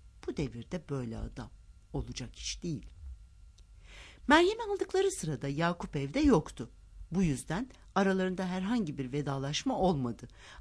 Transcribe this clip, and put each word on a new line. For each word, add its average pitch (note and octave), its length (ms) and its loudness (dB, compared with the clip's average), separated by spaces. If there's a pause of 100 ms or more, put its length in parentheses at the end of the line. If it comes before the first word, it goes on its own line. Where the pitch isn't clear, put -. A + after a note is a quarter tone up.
(260)
Bu F#4 100 -6
devirde A#2+ 540 -6
böyle A#2+ 280 -4
adam A2 320 -10 (420)
olacak A#2+ 440 -6
iş - 260 -10
değil. D#3 240 -6 (1400)
Meryem'i F4+ 340 6
aldıkları G4 480 0
sırada C#3+ 380 -4
Yakup E3+ 480 0
evde C#3+ 240 -2
yoktu. A3+ 500 4 (400)
Bu F3+ 120 2
yüzden E3 480 0 (240)
aralarında F#3+ 520 2
herhangi F#3 520 -2
bir B2+ 140 -4
vedalaşma C#3+ 680 -2
olmadı. C3+ 500 2 (320)